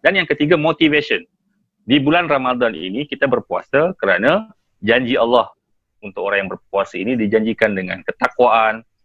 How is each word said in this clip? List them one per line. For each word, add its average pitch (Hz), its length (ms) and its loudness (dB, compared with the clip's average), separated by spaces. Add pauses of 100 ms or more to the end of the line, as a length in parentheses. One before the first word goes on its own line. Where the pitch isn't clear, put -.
Dan 185 160 0
yang 175 80 0
ketiga, 151 320 0
motivation. 151 640 0 (640)
Di 139 160 2
bulan 165 240 2
Ramadan 127 480 0
ini, 95 320 -6
kita 139 240 -4
berpuasa 131 720 -2
kerana 131 480 0 (320)
janji 117 320 0
Allah 117 400 2 (480)
untuk 98 240 -10
orang 98 240 -2
yang - 80 -10
berpuasa - 400 -4
ini 104 160 -2
dijanjikan 110 640 0
dengan 90 240 -8
ketakwaan, 113 800 0 (240)